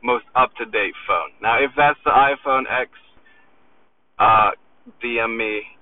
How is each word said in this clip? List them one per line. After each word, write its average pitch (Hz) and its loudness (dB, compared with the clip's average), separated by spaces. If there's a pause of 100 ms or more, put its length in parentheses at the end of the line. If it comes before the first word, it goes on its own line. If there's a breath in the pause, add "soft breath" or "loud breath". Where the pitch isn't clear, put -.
most 120 -2 (100)
up-to-date 113 -2 (120)
phone. - -2 (100)
Now, 113 2
if 135 -2
that's 147 2
the 151 0
iPhone 135 2
X, 123 -4 (1300 soft breath)
uh, 101 4 (520)
D 120 -4
M 113 -4
me 107 -6 (200)